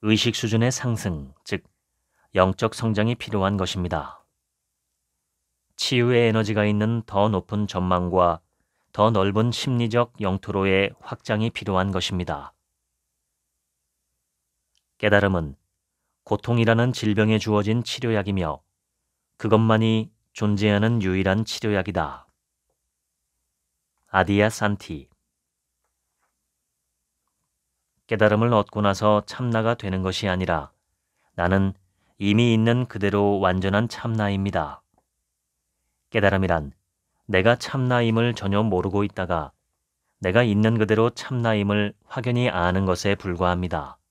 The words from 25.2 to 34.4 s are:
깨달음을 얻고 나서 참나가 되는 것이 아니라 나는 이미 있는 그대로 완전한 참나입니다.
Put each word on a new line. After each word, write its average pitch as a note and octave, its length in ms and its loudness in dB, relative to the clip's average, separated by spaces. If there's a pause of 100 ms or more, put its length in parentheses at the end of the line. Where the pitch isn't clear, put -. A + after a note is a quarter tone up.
깨달음을 G#2+ 460 2
얻고 G#2+ 280 0
나서 G#2 460 2
참나가 A#2 480 -2
되는 F#2+ 280 -6
것이 F#2+ 260 -4
아니라 F2 440 -2 (640)
나는 F#2+ 400 0 (460)
이미 A2 320 4
있는 A#2 340 2
그대로 G2+ 520 0
완전한 F#2+ 500 0
참나입니다. G2 920 -4 (1300)